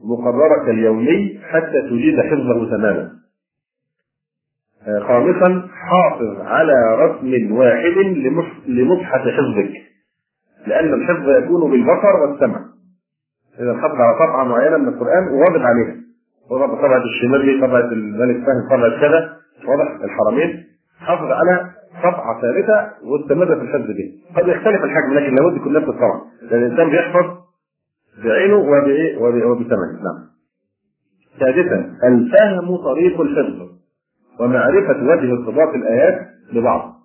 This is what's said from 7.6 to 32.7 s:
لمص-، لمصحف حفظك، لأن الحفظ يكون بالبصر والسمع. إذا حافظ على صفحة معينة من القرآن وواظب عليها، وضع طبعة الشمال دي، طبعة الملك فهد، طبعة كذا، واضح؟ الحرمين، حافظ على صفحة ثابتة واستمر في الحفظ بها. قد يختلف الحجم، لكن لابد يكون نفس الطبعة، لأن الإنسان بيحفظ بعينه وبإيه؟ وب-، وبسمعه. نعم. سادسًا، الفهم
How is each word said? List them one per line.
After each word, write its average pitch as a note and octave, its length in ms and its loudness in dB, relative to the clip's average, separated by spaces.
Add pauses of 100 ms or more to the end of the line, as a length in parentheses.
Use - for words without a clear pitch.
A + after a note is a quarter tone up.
لمص-، D#3+ 720 -2
لمصحف C3 520 0
حفظك، A2 500 -2 (960)
لأن - 280 0
الحفظ D#3+ 340 -2
يكون C#3 420 2
بالبصر C3+ 460 2
والسمع. C#3 440 0 (1000)
إذا A#2+ 140 -2
حافظ D3 200 -4
على A#2 200 4
صفحة D3 300 0
معينة B2+ 320 2
من C3+ 120 0
القرآن F3 400 0
وواظب C#3+ 340 2
عليها، A#2 340 0 (540)
وضع C3 160 -2
طبعة B2+ 380 0
الشمال B2 380 0
دي، C3+ 180 2
طبعة A#2+ 320 2
الملك A2 440 -2 (100)
فهد، B2 240 -2
طبعة A#2+ 300 2
كذا، D#3+ 360 0 (320)
واضح؟ C#3+ 360 -2
الحرمين، A#2 600 -2 (340)
حافظ F3 260 -4
على F3+ 460 0 (320)
صفحة F3 380 -4
ثابتة E3 500 0 (140)
واستمر D3 420 0
في D#3+ 60 0 (100)
الحفظ A#2 240 -6
بها. G#2 560 -6
قد F3 60 2
يختلف F3+ 360 0
الحجم، C#3+ 300 -2
لكن C#3+ 200 0
لابد D#3 220 2
يكون C#3 160 -6
نفس D3+ 160 0
الطبعة، A2 340 -2 (200)
لأن A#2 200 0
الإنسان D3 280 0
بيحفظ - 520 0 (840)
بعينه F3+ 320 2
وبإيه؟ C#3+ 640 2
وب-، A#2+ 260 0
وبسمعه. A#2 480 -2
نعم. - 400 -12 (1080)
سادسًا، C3 640 0
الفهم F3 720 2